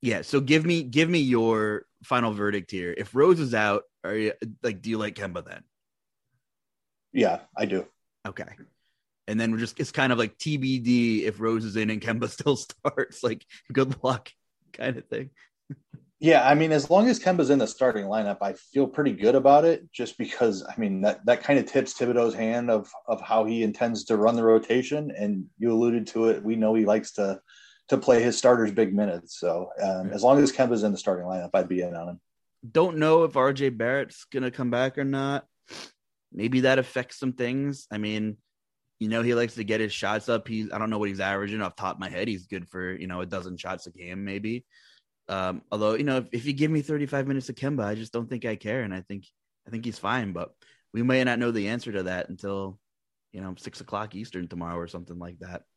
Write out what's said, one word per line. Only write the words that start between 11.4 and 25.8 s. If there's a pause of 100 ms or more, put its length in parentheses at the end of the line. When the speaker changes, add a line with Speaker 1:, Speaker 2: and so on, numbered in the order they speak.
Speaker 1:
Rose
is
in
and
Kemba
<laughs>
still
starts,
like, (260)
good
luck (420)
kind
of
thing. (400)
<laughs> (480)
Speaker 2:
Yeah,
I
mean,
as
long
as
Kemba's
in
the
starting
lineup,
I
feel
pretty
good
about
it,
just
because,
I
mean,
that,
that
kind
of
tips
Thibodeau's
hand
of, (200)
of
how
he
intends
to
run
the
rotation.
And (120)
you
alluded